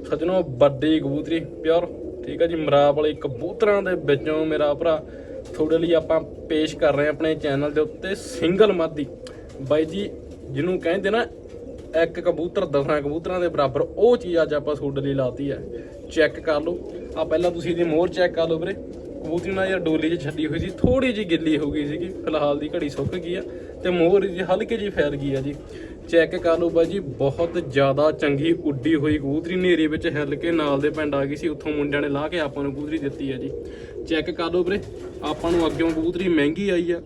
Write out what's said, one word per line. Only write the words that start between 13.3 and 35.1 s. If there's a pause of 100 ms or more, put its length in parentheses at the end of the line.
ਦੇ
ਬਰਾਬਰ,
ਉਹ
ਚੀਜ਼
ਅੱਜ
ਆਪਾਂ
ਤੁਹਾਡੇ
ਲਈ
ਲਾਤੀ
ਹੈ। (480)
ਚੈੱਕ
ਕਰ
ਲਓ, (240)
ਆ
ਪਹਿਲਾਂ
ਤੁਸੀਂ
ਇਹਦੀ
ਮੋਹਰ
ਚੈੱਕ
ਕਰ
ਲਓ
ਵੀਰੇ, (520)
ਕਬੂਤਰੀ
ਨਾ
ਯਾਰ
ਡੋਲੀ
'ਚ
ਛੱਡੀ
ਹੋਈ
ਸੀ,
ਥੋੜ੍ਹੀ
ਜਿਹੀ
ਗਿੱਲੀ
ਹੋ
ਗਈ
ਸੀਗੀ, (160)
ਫਿਲਹਾਲ
ਦੀ
ਘੜੀ
ਸੁੱਕ
ਗਈ
ਆ (400)
ਤੇ
ਮੋਹਰ
ਜੀ
ਹਲਕੀ
ਜਿਹੀ
ਫੈਲ
ਗਈ
ਆ
ਜੀ। (560)
ਚੈੱਕ
ਕਰ
ਲਓ
ਬਾਈ
ਜੀ,
ਬਹੁਤ
ਜ਼ਿਆਦਾ
ਚੰਗੀ
ਉੱਡੀ
ਹੋਈ
ਕਬੂਤਰੀ,
ਹਨੇਰੀ
ਵਿੱਚ
ਹਿੱਲ
ਕੇ
ਨਾਲ
ਦੇ
ਪਿੰਡ
ਆ
ਗਈ
ਸੀ,
ਉੱਥੋਂ
ਮੁੰਡਿਆਂ
ਨੇ
ਲਾਹ
ਕੇ
ਆਪਾਂ
ਨੂੰ
ਕਬੂਤਰੀ
ਦਿੱਤੀ
ਆ
ਜੀ। (580)
ਚੈੱਕ
ਕਰ
ਲਓ
ਵੀਰੇ, (440)